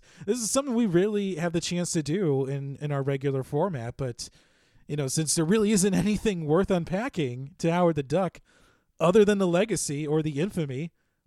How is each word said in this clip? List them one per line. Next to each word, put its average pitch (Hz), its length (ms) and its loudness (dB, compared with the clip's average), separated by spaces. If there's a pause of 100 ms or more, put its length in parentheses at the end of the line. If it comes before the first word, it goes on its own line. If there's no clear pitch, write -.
(260)
this 233 140 -2
is 214 100 -4
something 269 240 -2
we 233 120 2
rarely 196 500 0
have 165 180 -4
the 170 80 -2
chance 175 300 -4
to 165 120 -2
do 147 420 0
in, 139 360 -8
in 147 100 -4
our 139 120 -2
regular 135 400 -2
format, 143 540 -4
but, 127 320 -8 (580)
you 147 80 -6
know, 147 120 -2
since 151 280 0
there 165 100 2
really 208 260 4
isn't 196 220 4
anything 180 520 0
worth 175 260 2
unpacking 156 840 -4
to 165 140 0
Howard 170 240 4
the 143 80 -2
Duck 165 380 -2 (580)
other 185 260 6
than 202 120 4
the 190 100 2
legacy 170 600 0
or 156 140 2
the 147 180 -2
infamy, 160 520 -4 (360)